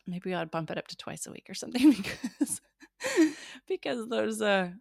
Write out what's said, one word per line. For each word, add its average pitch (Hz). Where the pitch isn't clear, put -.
maybe 180
we 185
ought 175
to 165
bump 165
it -
up -
to -
twice -
a -
week -
or 190
something 254
<laughs> -
because, -
because 269
those, 220
uh, 190